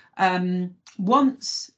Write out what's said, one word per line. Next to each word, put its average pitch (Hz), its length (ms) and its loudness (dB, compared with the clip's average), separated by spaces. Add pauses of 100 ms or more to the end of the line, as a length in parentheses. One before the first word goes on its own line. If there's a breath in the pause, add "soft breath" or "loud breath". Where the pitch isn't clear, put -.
(160 loud breath)
um, 180 580 -2 (240)
wants 262 800 0